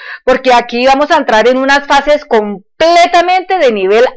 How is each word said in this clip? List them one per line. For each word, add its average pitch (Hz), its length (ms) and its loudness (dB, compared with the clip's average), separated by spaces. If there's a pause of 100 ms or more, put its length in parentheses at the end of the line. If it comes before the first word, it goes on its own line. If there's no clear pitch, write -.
(260)
porque 262 280 0
aquí 240 320 -2
vamos 277 260 2
a 330 60 2
entrar 226 300 0
en 254 100 2
unas 277 300 -2
fases 294 380 0
completamente 349 1300 0
de 285 140 0
nivel 208 340 0 (120)